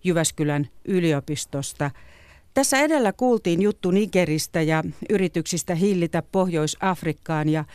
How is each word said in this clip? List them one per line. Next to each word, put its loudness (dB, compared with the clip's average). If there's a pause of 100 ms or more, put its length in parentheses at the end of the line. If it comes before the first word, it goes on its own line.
Jyväskylän 0 (180)
yliopistosta. -2 (640)
Tässä 2
edellä 2
kuultiin 0
juttu 0
Nigeristä 0
ja 0 (260)
yrityksistä -2
hillitä 0
Pohjois-Afrikkaan -2
ja 0